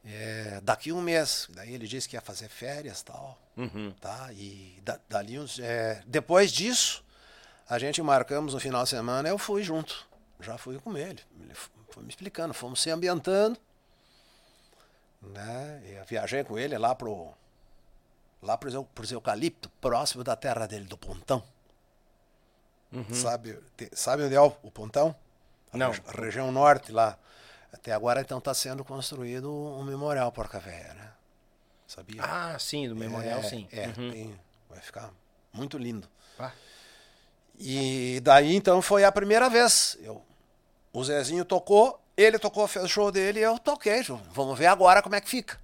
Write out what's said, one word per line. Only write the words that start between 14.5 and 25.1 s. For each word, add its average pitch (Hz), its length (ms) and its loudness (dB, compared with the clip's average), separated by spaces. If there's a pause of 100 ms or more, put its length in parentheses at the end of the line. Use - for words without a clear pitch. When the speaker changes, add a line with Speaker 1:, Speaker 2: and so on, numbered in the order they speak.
Speaker 1:
Né? 120 640 -14
E 95 80 -18
eu 98 100 -18
viajei 113 400 -4
com 110 140 -8
ele 135 200 -6
lá 120 160 2
pro, 98 380 -10 (1080)
lá 107 140 -2
pros 131 180 -10
eu-, 135 100 -8
pros 113 260 -12
eucalipto, 117 580 -4 (120)
próximo 123 420 -2
da 120 140 -2
terra 113 300 -4
dele, 104 180 -12
do 98 140 -16
Pontão. 101 440 -4 (1500)
Speaker 2:
Uhum. 117 220 -10
Speaker 1:
Sabe, 117 440 -4 (180)
te-, - 180 -16
sabe 143 300 0
onde 135 100 0
é 139 60 8
o, 143 220 10
o - 80 -18
Pontão? 139 460 -2 (560)